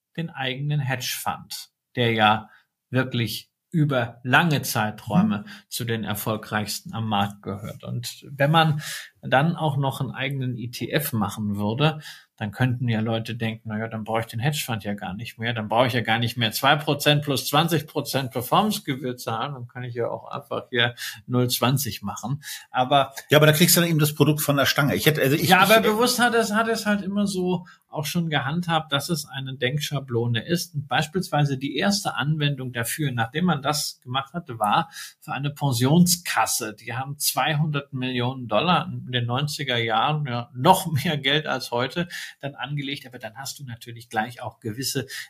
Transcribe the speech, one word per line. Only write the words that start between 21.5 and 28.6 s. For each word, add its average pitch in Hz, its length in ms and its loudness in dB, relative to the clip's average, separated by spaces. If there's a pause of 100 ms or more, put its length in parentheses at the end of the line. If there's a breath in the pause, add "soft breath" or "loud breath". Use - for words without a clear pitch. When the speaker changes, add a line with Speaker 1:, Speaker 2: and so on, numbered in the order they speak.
Speaker 1:
zwanzig 123 520 0
machen.“ - 400 -6 (280 loud breath)
Aber 131 420 2 (180 loud breath)
Speaker 2:
Ja, 147 80 10
aber 151 80 10
da 156 60 8
kriegst 175 240 6
du 175 40 4
dann 170 100 2
eben 160 80 4
das 151 160 2
Produkt 147 280 4
von 139 140 2
der 131 100 4
Stange. 143 280 2
Ich - 120 2
hätte, 151 140 4
also 135 140 4
ich, 160 140 0
Speaker 1:
Ja, 185 120 10
aber 202 180 8
Speaker 2:
ich 214 40 4
Speaker 1:
bewusst 226 380 2
hat 233 140 4
es, 214 180 2
hat 220 160 2
es 220 180 -2
halt 208 160 2
immer 202 240 0
so 180 400 0 (220 loud breath)
auch 151 160 -6
schon 165 240 -2
gehandhabt, 151 640 0